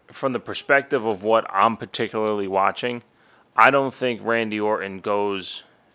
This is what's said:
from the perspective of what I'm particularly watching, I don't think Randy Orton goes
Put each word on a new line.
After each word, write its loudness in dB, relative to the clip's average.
from -4
the -2
perspective -2
of -4
what 2
I'm 2
particularly -4
watching, -2
I 8
don't 2
think -4
Randy -2
Orton -2
goes -4